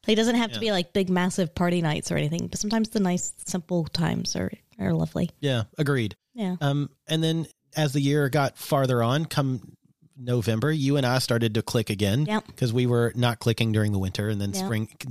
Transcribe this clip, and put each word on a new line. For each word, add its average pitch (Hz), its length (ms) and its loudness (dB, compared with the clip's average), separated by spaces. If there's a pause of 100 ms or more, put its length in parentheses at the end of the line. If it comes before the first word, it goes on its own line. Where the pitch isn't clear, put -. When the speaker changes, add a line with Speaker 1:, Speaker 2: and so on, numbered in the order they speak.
Speaker 1:
It 214 100 4
doesn't 226 200 4
have 233 140 2
to 117 60 -10
Speaker 2:
Yeah. 214 40 -6
Speaker 1:
be, 220 120 0
like, 180 200 -2
big, 190 160 2
massive 180 460 0
party 175 280 2
nights 156 300 -2
or 165 40 0
anything, 156 320 0
but - 100 -6
sometimes 220 320 0
the 220 100 0
nice, 180 320 0 (140)
simple 175 400 -2
times 170 500 -2
are, 185 140 -2 (280)
are 190 140 0
lovely. 165 380 0 (100)
Speaker 2:
Yeah, 127 240 0 (140)
agreed. 135 360 0 (200)
Speaker 1:
Yeah. 185 260 -4
Speaker 2:
Um, 143 300 0 (160)
and 160 160 -2
then 160 240 -2 (300)
as 151 160 2
the 143 80 0
year 143 280 2
got 139 300 0
farther 131 440 2
on, 131 240 2
come 135 500 -2 (400)
November, 123 560 0
you 143 240 0
and 135 100 2
I 127 120 2
started 117 360 0
to 110 80 0
click - 280 -2
again 104 360 2
Speaker 1:
Yep. 214 300 -4
Speaker 2:
'cause 120 160 -2
we 127 140 2
were 120 300 2
not 120 220 2
clicking 113 340 0
during 104 200 2
the 101 60 0
winter, 95 300 -2
and 104 120 -2
then 101 120 -4
Speaker 1:
Yep. 101 120 -2
Speaker 2:
spring, 110 240 -4 (220)